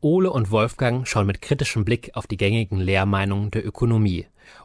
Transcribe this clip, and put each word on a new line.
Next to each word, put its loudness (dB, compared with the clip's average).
Ole 2
und 0
Wolfgang 0
schauen 0
mit -4
kritischem -2
Blick -2
auf -8
die -6
gängigen 0
Lehrmeinungen 0
der -4
Ökonomie. 0